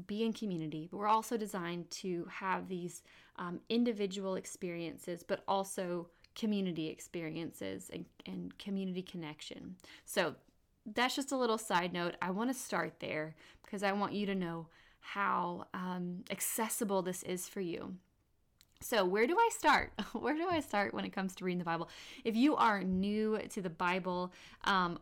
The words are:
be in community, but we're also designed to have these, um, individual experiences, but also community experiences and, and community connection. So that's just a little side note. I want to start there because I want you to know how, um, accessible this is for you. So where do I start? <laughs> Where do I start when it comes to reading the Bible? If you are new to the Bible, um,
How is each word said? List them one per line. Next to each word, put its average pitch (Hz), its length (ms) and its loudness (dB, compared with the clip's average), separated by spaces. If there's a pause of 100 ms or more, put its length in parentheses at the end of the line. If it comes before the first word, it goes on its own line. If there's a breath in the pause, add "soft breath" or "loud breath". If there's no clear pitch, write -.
be 208 160 0
in 226 80 2
community, 160 580 -4
but 175 80 -10
we're 208 100 0
also 233 300 4
designed 175 540 -4
to 175 400 -4
have 180 380 -2
these, 175 340 -6 (340 loud breath)
um, 180 300 -6
individual 202 680 2
experiences, 170 880 -6
but - 240 0
also 185 600 0 (280 soft breath)
community 190 520 0
experiences 165 1040 -6
and, 175 140 -8 (200)
and 185 340 -8
community 190 420 -2
connection. 175 760 -10 (300 loud breath)
So 170 300 2 (500)
that's 240 300 2
just 277 160 -2
a 277 60 2
little 226 200 4
side 180 360 2
note. 175 280 0
I 180 80 0
want 220 220 0
to - 20 0
start 170 460 -2
there 156 360 -4 (280 loud breath)
because 196 200 -4
I 196 80 2
want 202 220 0
you 202 140 2
to 196 80 0
know 170 320 -2 (320 loud breath)
how, 190 720 0
um, 180 560 -4
accessible 202 720 0
this 180 220 -4
is 180 240 -4
for - 120 -8
you. 185 360 -4 (880)
So 208 220 4
where 202 200 6
do 339 120 4
I 466 200 8
start? - 360 4 (100)
<laughs> - 80 -8
Where 233 240 0
do 330 140 0
I 339 100 4
start 202 340 0
when 196 120 -2
it 185 80 -6
comes 190 220 -2
to 180 100 -8
reading 180 140 2
the 175 60 -2
Bible? 165 240 0 (360 loud breath)
If 226 100 2
you 254 220 6
are 202 260 4
new 208 560 2 (100)
to - 120 -4
the 180 80 -2
Bible, 180 640 0 (320 loud breath)
um, 180 360 4